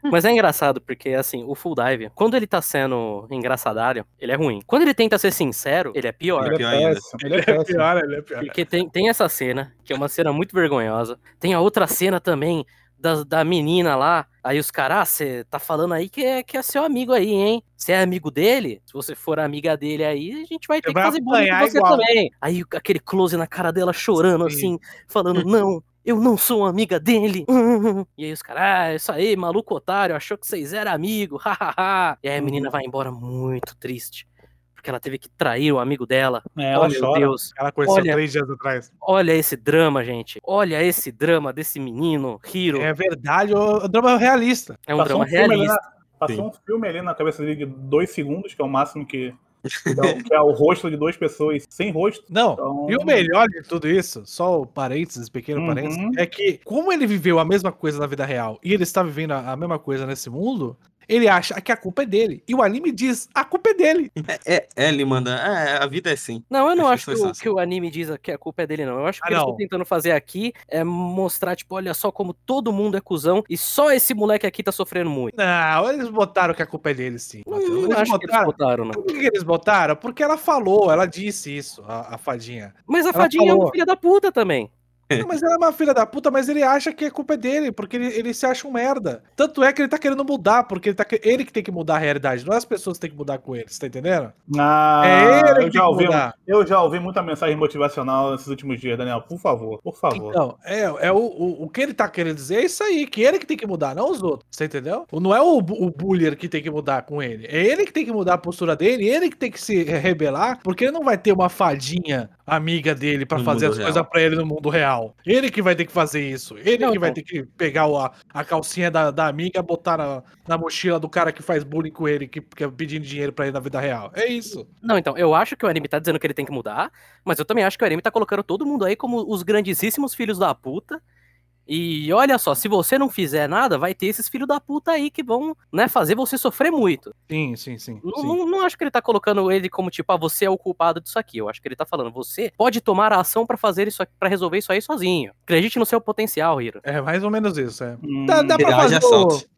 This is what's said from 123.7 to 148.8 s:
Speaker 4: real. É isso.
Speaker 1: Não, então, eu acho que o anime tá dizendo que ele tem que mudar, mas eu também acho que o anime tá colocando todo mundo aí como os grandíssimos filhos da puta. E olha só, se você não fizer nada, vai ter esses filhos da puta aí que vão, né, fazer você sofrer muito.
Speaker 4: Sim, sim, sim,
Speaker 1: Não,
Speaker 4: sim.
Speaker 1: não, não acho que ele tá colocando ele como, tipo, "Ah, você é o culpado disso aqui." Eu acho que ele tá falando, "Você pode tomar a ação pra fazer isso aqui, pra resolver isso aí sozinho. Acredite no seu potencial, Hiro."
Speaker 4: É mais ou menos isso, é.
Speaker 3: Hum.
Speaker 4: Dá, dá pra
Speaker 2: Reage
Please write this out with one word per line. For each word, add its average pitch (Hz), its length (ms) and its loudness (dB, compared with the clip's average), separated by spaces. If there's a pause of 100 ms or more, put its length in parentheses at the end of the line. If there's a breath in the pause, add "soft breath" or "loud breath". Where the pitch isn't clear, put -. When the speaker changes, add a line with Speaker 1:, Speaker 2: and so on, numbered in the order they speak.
Speaker 4:
real. 120 340 -6
É 214 120 -2
isso. 214 400 -8 (160)
Speaker 1:
Não, 226 140 2
então, 156 220 -2
eu 165 160 4
acho 190 220 2
que 233 100 -2
o - 20 4
anime 156 200 -2
tá 156 100 0
dizendo 156 200 0
que - 80 -4
ele 143 80 -2
tem 139 120 -4
que 143 60 -10
mudar, 120 380 -6 (340 soft breath)
mas 170 140 -2
eu 151 60 -2
também 220 200 2
acho 196 120 0
que - 80 0
o - 20 4
anime 160 140 0
tá 214 100 -2
colocando 202 320 -2
todo 208 220 -4
mundo 285 200 -2
aí 196 120 0
como 240 220 -4 (120)
os 190 120 -4
grandíssimos 208 720 -2
filhos 214 240 -4
da 175 160 2
puta. 190 480 -10 (680)
E 156 440 -4
olha 262 260 4
só, 143 160 0
se - 140 -4
você 202 280 2
não 269 140 2
fizer 147 380 -2
nada, 202 280 2
vai 175 160 -2
ter 190 140 -6
esses 214 220 -4
filhos 269 180 -6
da 285 140 -2
puta 294 320 -4
aí 294 180 -2
que - 140 -12
vão, 254 320 -4 (160)
né, 214 160 2
fazer 185 260 2
você 254 240 -4
sofrer 277 320 0
muito. 208 420 0 (160)
Speaker 4:
Sim, 151 280 -4
sim, 120 200 -12
sim, 110 280 -14
Speaker 1:
Não, 196 160 -8
Speaker 4:
sim. 294 60 -6
Speaker 1:
não, 339 200 -2
não 381 180 0
acho 359 140 -2
que 339 60 -6
ele 285 60 -4
tá 240 120 -2
colocando 202 480 2
ele 190 180 0
como, 185 220 -4
tipo, - 220 -4
"Ah, 185 40 2
você 165 280 -2
é 190 60 2
o 190 60 2
culpado 165 440 -2
disso - 180 -6
aqui." 214 200 -8
Eu 107 100 -6
acho 110 120 -10
que - 60 -12
ele 131 80 -10
tá 160 100 -6
falando, 127 280 -6
"Você 127 440 -8
pode 233 240 2
tomar 214 320 4
a 196 80 4
ação 220 240 0
pra 233 120 -2
fazer 202 320 0
isso - 120 -8
aqui, 180 160 -6
pra 190 120 -2
resolver 180 300 0
isso 208 120 -6
aí 190 100 0
sozinho. 180 520 -2 (100)
Acredite 170 340 2
no 233 80 2
seu 233 160 0
potencial, 165 640 0
Hiro." 113 220 -8
Speaker 4:
É 143 160 -4
mais 165 240 -2
ou 208 80 0
menos 208 260 -2
isso, 123 240 -6
é. 120 180 -10
Speaker 3:
Hum. 139 260 -4
Speaker 4:
Dá, 320 160 6
dá 320 140 4
pra - 120 2
Speaker 2:
Reage 311 140 6